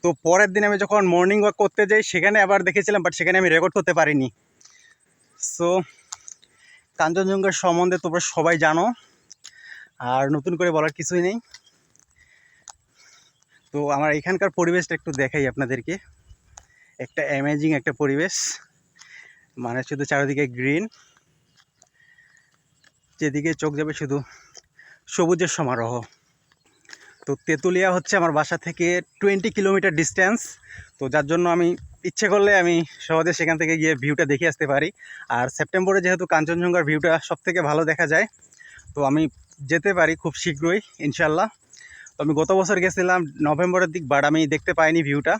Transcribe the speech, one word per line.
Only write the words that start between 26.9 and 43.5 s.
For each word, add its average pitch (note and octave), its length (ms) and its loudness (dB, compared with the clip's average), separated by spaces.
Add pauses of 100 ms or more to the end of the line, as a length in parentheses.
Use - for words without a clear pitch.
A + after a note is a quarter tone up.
তো C#3+ 60 -6 (160)
তেঁতুলিয়া F3+ 480 0
হচ্ছে - 240 -4
আমার E3 200 2
বাসা D#3 260 -2
থেকে E3+ 220 -4 (340)
টোয়েন্টি G3 340 0
কিলোমিটার G3 440 0
ডিস্টেন্স, F#3+ 400 0 (600)
তো C#3+ 40 -6 (100)
যার D3+ 180 2
জন্য F3 140 2 (100)
আমি F3 120 2 (420)
ইচ্ছে G#3 240 -2
করলে G3+ 180 4 (100)
আমি F3 140 2 (320)
সহজে D#3+ 320 0
সেখান E3 220 0
থেকে D#3+ 200 0
গিয়ে D#3 120 2 (100)
ভিউটা D3+ 280 0
দেখে C#3+ 200 0
আসতে D#3 200 -4
পারি। C#3+ 180 0 (480)
আর B2 80 0 (120)
সেপ্টেম্বরে F#3+ 480 0
যেহেতু F3+ 280 0
কাঞ্চনজঙ্ঘার E3+ 560 0
ভিউটা D#3 220 2 (160)
সব E3 180 -6
থেকে F3+ 140 0 (100)
ভালো D3+ 200 2
দেখা D#3+ 240 0
যায়, F#3+ 120 2 (680)
তো C#3+ 60 -8 (100)
আমি D#3 140 2 (480)
যেতে E3+ 280 0
পারি D#3+ 140 2 (100)
খুব D#3 180 -4
শীঘ্রই E3+ 380 -2 (260)
ইনশাল্লাহ। D#3+ 420 0 (680)
তো - 80 -20
আমি D3+ 160 0
গত D#3 100 0 (100)
বছর F#3+ 240 2
গেছিলাম F3+ 360 0 (280)
নভেম্বরের F3+ 460 0